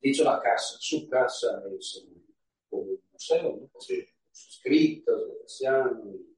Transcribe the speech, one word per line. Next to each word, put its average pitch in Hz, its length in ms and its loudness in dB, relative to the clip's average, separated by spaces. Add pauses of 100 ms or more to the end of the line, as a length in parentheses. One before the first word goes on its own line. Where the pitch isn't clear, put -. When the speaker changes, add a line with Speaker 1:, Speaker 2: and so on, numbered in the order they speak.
Speaker 1:
De 139 80 2
hecho, 139 140 4
la - 180 4
casa, - 380 0
su - 280 -4
casa - 540 0 (160)
es - 200 -12
un, - 280 -20 (460)
un 392 280 -6 (120)
museo, - 440 0
¿no? - 140 -16 (100)
Speaker 2:
Sí. 370 240 -6 (280)
Speaker 1:
Sus - 240 -20
escritos - 720 2
de - 140 -14
Cassiano 131 760 0 (220)